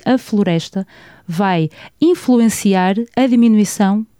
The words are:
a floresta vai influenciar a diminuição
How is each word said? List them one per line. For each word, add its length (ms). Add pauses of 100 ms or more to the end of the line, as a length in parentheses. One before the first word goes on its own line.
a 140
floresta 680 (400)
vai 440 (280)
influenciar 960 (220)
a 100
diminuição 800 (140)